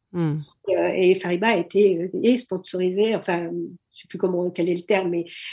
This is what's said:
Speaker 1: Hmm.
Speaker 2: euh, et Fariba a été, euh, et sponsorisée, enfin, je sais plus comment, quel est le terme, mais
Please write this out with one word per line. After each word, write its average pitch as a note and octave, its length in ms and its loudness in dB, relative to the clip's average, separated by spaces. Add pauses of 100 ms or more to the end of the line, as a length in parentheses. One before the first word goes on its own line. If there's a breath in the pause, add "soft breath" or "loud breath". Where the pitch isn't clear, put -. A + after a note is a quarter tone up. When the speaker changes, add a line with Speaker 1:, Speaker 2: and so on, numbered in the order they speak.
(120)
Speaker 1:
Hmm. E3 240 0 (340)
Speaker 2:
euh, F3+ 260 2
et F#3 180 4
Fariba F3+ 340 0
a A3+ 80 4
été, F#3+ 420 2
euh, F3+ 100 -4 (140)
et B3 160 4
sponsorisée, F#3 760 -2
enfin, F3 360 -4 (420)
je - 80 -20
sais - 80 -20
plus - 100 -12
comment, F3+ 320 0
quel F3 200 -2
est F3 40 0
le F3 80 -4
terme, F#3+ 280 0
mais E3+ 160 -2 (260 loud breath)